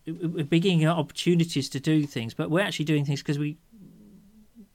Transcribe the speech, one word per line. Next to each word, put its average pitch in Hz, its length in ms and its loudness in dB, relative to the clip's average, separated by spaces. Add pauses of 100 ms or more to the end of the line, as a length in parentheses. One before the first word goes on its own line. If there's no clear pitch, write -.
we're 165 360 -6
being 170 360 2
given 156 80 4
opportunities 165 800 0
to 139 100 -6
do 156 280 2
things, 113 260 -6
but 160 160 -6
we're 165 120 2
actually 170 240 -2
doing 147 200 2
things 139 160 -2
'cause 147 160 -2
we, 147 200 -4 (1160)